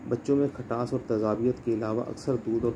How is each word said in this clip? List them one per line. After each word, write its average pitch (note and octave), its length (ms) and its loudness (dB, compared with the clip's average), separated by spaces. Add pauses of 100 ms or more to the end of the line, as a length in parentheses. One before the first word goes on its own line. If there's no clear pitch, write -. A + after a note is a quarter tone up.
बच्चों - 280 2
में C#3+ 180 2
खटास A#2 400 -4
और B2+ 60 0
तेज़ाबियत A2 600 2
के A#2 140 0
अलावा A2 300 0
अक्सर - 320 -2
दूध A2+ 300 0
और A#2 100 4